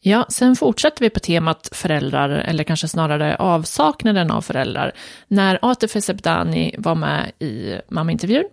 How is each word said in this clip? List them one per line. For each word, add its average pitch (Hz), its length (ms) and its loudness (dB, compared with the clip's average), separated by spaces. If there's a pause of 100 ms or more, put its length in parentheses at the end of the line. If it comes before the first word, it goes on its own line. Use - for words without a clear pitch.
Ja, 208 280 4
sen 254 280 4
fortsätter 294 440 0
vi 226 100 4
på - 100 -2
temat 165 520 -2
föräldrar, 139 580 -2
eller 151 340 -2
kanske 160 240 -2
snarare 151 480 0
avsaknaden 185 920 2
av - 120 0
föräldrar, - 500 -4 (360)
när 190 340 2
Atif 226 420 0
Sebdani 165 760 0
var 165 160 0
med 151 440 -2
i 110 380 -6 (120)
mammaintervjun. 170 640 0